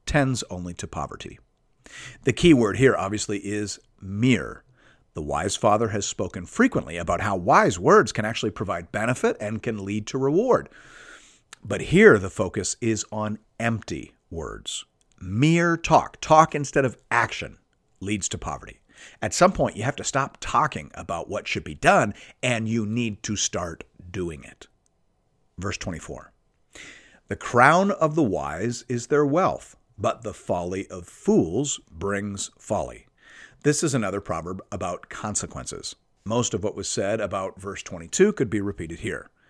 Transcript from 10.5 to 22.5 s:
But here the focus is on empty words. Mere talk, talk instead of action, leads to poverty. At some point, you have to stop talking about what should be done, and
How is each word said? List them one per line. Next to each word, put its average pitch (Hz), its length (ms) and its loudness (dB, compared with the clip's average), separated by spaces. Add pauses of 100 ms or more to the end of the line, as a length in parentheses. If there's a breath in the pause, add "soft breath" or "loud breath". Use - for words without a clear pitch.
But 104 180 -4
here 156 380 8
the 92 100 -4
focus - 500 -4
is 113 320 0
on 107 280 -6 (200)
empty 107 540 -4 (160)
words. 53 560 -10 (340)
Mere 160 580 2
talk, - 440 2
talk 156 320 6
instead 143 320 0
of 113 100 -2 (140)
action, - 480 -2 (420)
leads 98 300 -4
to - 80 -8
poverty. - 440 -10 (380 loud breath)
At 107 140 -4
some 185 180 4
point, 123 240 -2
you 101 60 -6
have 135 140 -4
to - 80 -10
stop - 360 -4
talking 120 540 -2
about 85 340 -8
what 98 200 -6
should 87 160 -4
be 80 100 -12
done, 143 400 4 (300 loud breath)
and 117 260 -2